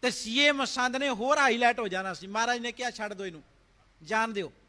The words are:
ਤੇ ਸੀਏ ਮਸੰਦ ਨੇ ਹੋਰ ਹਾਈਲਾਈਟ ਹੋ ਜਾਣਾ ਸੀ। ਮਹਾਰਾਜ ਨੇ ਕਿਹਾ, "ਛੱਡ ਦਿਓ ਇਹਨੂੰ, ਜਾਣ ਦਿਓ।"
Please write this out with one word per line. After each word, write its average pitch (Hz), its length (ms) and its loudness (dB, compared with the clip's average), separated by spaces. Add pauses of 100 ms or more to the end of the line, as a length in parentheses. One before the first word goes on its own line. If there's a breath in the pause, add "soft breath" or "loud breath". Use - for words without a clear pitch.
ਤੇ 247 80 2
ਸੀਏ 269 420 2
ਮਸੰਦ 254 440 0
ਨੇ 277 120 0
ਹੋਰ 254 300 2
ਹਾਈਲਾਈਟ 240 420 4
ਹੋ 220 80 -4
ਜਾਣਾ 185 260 -4
ਸੀ। 156 120 -14
ਮਹਾਰਾਜ 226 320 -2
ਨੇ 240 140 -6
ਕਿਹਾ, 247 180 -6
"ਛੱਡ 214 220 -8
ਦਿਓ 196 140 -10
ਇਹਨੂੰ, 160 160 -12 (600)
ਜਾਣ 220 260 0
ਦਿਓ।" 196 240 -6 (160)